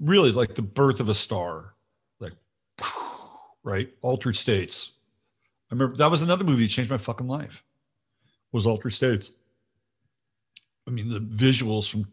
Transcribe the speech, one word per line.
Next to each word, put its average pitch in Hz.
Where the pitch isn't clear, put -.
really 151
like 120
the 120
birth 127
of 113
a 110
star, 87
like, 85
right? 98
Altered 127
States. -
I -
remember 123
that 151
was 156
another 180
movie 127
that 104
changed 117
my 110
fucking 123
life, -
was 113
Altered 113
States. 120
I -
mean, 117
the 107
visuals 110
from 107